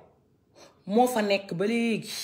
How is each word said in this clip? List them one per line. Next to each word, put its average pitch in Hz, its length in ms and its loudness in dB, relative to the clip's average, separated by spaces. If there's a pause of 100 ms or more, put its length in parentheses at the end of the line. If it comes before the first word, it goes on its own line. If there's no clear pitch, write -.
(880)
moo 226 200 4
fa 247 140 0
nekk 196 320 -2
ba 185 160 0
léegi. 233 420 -2 (120)